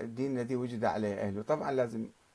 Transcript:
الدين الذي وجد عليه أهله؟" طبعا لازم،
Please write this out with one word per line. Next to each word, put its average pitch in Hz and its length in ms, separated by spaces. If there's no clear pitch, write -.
الدين 123 380
الذي 120 180
وجد 120 280
عليه 104 300
أهله؟" 104 280
طبعا 151 300
لازم، 117 340